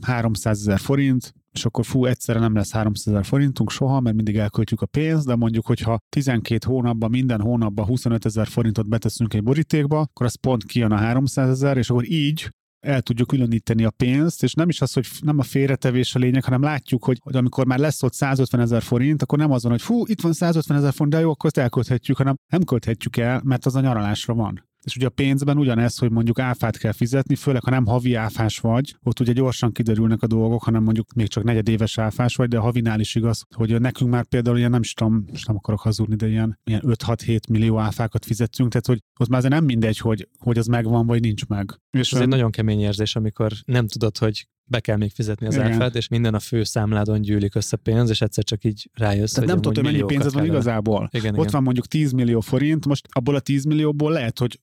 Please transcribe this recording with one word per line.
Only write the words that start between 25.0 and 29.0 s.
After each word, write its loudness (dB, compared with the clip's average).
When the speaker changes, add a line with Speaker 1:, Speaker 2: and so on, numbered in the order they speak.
Speaker 1:
a 0
pénzben 0
ugyanez, 2
hogy 0
mondjuk 2
áfát -2
kell -2
fizetni, 0
főleg 0
ha 0
nem 2
havi 2
áfás -2
vagy, 0